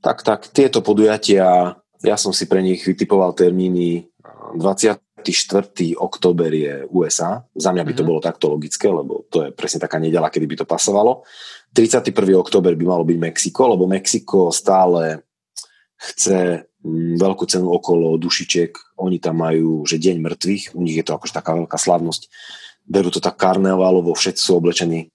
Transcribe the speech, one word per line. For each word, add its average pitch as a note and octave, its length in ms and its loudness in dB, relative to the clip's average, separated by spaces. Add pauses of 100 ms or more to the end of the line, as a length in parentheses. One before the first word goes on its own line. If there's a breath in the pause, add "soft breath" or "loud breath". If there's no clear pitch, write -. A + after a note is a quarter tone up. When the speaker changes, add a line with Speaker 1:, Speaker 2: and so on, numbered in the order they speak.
Speaker 1:
Tak, - 200 -2
tak, G#2+ 280 0
tieto B2+ 320 2
podujatia, G2 960 4 (240)
ja - 160 0
som G2 160 -2
si - 120 -2
pre F#2+ 160 0
nich F#2 220 0
vytipoval F#2+ 500 0
termíny, F2+ 760 0 (420)
dvadsiaty G#2 540 0 (240)
štvrtý F#2 680 -2
október E2+ 560 0
je D2+ 240 -2 (140)
U F2+ 160 2
S - 160 -4
A. F#2 320 -6
Za D#2+ 180 -2
mňa F2 140 -2
by D#2 80 -6
to A#2+ 100 -4
Speaker 2:
Mhm. D#2+ 60 0
Speaker 1:
bolo D#2+ 100 0
takto D#2+ 300 -4
logické, D2+ 400 -2
lebo D2 400 -4
to D#2+ 160 -2
je C2+ 60 -8
presne - 280 -8
taká D#2+ 220 -6
nedeľa, D#2+ 320 0
kedy D#2 160 -2
by D#2 80 -10
to - 100 -6
pasovalo. G#2 560 0 (480 loud breath)
Tridsiaty A#2 400 2
prvý F#2+ 240 2
október F2+ 380 2
by D#2+ 100 -2
malo F2 220 0
byť E2 160 0
Mexiko, E2+ 480 0
lebo F#2 180 4
Mexiko F#2+ 640 0
stále F2 720 2 (760 loud breath)
chce, - 460 -2 (400)
mm, E2 400 -2
veľkú F#2+ 240 0
cenu F2+ 240 -2
okolo E2+ 480 2
dušičiek. E2+ 560 -2 (240)
Oni F#2 240 -4
tam E2 180 -4
majú, D#2+ 460 0
že D#2+ 160 -4
deň F2 180 2
mŕtvych, E2+ 540 -4
u F2 80 -8
nich E2 160 -2
je D#2+ 80 -2
to - 80 -6
akože - 180 -8
taká D#2+ 240 -6
veľká E2 220 -4
slávnosť. E2+ 460 -2 (600 loud breath)
Berú F2+ 300 0
to - 80 -4
tak - 160 -4
karnevalovo, F#2 800 2
všetci - 240 -4
sú F2+ 160 2
oblečení E2+ 580 -2